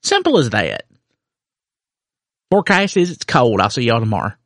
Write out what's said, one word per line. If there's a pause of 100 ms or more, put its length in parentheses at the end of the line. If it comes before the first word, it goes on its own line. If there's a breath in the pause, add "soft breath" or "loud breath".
Simple
as
that. (1700)
Forecast
is
it's
cold.
I'll
see
y'all
tomorrow. (140)